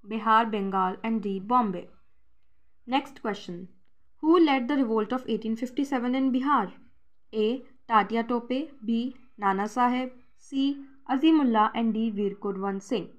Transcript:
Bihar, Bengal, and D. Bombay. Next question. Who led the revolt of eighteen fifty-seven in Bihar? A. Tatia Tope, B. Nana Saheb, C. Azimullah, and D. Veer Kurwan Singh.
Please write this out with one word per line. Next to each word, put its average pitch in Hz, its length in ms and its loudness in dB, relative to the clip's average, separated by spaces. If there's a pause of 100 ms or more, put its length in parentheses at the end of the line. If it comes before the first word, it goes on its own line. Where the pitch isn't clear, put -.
Bihar, 220 420 2
Bengal, 196 520 -2
and 226 180 -2
D. 196 180 -4
Bombay. 202 480 0 (960)
Next 269 360 -4
question. 185 480 -8 (520)
Who 330 220 4
led 269 240 2
the 285 80 0
revolt 220 380 0
of 254 140 -4
eighteen 220 280 -2
fifty-seven 247 600 -2
in 262 160 2
Bihar? 254 420 0 (600)
A. 220 280 0 (280)
Tatia 226 380 2
Tope, 247 440 -2 (120)
B. 233 320 -2 (220)
Nana 196 260 0
Saheb, 247 480 0 (260)
C. 277 460 -4 (260)
Azimullah, 262 680 4
and 226 180 0
D. 226 160 0
Veer 202 260 -2
Kurwan 196 460 -4
Singh. 202 380 -4